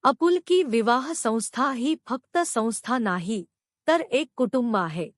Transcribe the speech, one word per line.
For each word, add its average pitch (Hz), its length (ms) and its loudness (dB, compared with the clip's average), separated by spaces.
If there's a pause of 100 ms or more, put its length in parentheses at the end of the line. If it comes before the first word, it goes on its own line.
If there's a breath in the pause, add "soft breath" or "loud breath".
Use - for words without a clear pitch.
आपुलकी 349 600 2
विवाह 240 480 0
संस्था 240 600 -2
ही 262 220 -2 (120)
फक्त 262 300 -6
संस्था 233 600 -2
नाही, 185 480 -2 (420)
तर 330 120 4
एक 302 360 0
कुटुंब 240 420 0
आहे. 165 400 -4